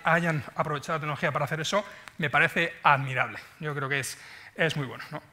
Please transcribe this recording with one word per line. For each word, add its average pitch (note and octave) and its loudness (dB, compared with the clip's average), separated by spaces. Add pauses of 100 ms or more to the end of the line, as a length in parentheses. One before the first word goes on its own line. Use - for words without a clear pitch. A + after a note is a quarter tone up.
hayan E3 4 (100)
aprovechado D#3 -2
la - -2
tecnología D3+ -2
para D3 0
hacer D#3+ -4
eso, G3 0 (340)
me D#3 0
parece E3 2
admirable. C3 2 (220)
Yo D3+ -4
creo C#3 -4
que C#3 0
es, - -6 (360)
es D#3+ 2
muy C#3+ -2
bueno, A2+ -10
¿no? D3+ -10 (100)